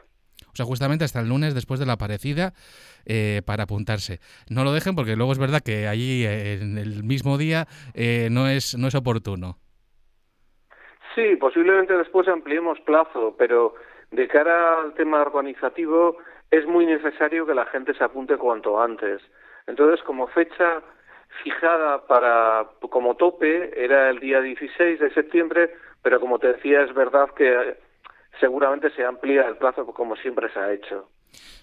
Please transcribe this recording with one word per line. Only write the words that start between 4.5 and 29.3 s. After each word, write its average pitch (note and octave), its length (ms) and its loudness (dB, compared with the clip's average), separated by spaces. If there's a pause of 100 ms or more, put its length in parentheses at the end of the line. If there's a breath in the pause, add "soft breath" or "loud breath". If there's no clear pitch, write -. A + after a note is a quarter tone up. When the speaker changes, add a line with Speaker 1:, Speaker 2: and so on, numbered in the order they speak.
Speaker 1:
lo C#3 80 0
dejen D#3+ 240 -2
porque A2+ 180 -2
luego A#2+ 180 0
es C3+ 60 -2
verdad C#3 220 0
que G#2+ 260 -4
allí, A#2+ 380 -2
eh, G#2 300 -4
en G#2 240 -6
el G#2 260 -8
mismo C3+ 340 -2
día, D#3+ 280 -2 (280 loud breath)
eh, A#2 360 0
no B2+ 180 2
es, C3+ 280 -4
no B2 120 -2
es B2 80 -2
oportuno. G#2 640 -4 (1600 soft breath)
Speaker 2:
Sí, G#3+ 220 2
posiblemente F#3 600 4
después F3 320 2
ampliemos D#3+ 520 -2
plazo, D3+ 580 0
pero A#2 360 2 (360 loud breath)
de B2 160 0
cara E3 540 2
al D3+ 140 -8
tema D#3 260 0
organizativo D3 960 0 (340 loud breath)
es D#3+ 160 4
muy E3+ 200 4
necesario D#3 600 0
que D3+ 80 0
la A#2+ 120 0
gente C3+ 280 -4
se - 80 -6
apunte C3 340 -2
cuanto A2 440 0
antes. G#2+ 400 -2 (460 soft breath)
Entonces, D3 380 2
como C3 240 -4
fecha E3 540 0 (600 soft breath)
fijada D#3 640 0
para, A#2 640 4 (220)
como B2 260 0
tope E3+ 680 0
era C3+ 260 4
el B2 80 -2
día C3+ 220 0
dieciséis D3 580 -2
de D3 160 2
septiembre, E3 560 2 (320 loud breath)
pero B2 180 4
como B2 180 0
te C3 100 2
decía, C#3+ 340 4
es C3 120 -4
verdad C3+ 420 2
que B2+ 400 2 (640 soft breath)
seguramente C#3 540 0
se B2+ 100 -4
amplía C3 440 0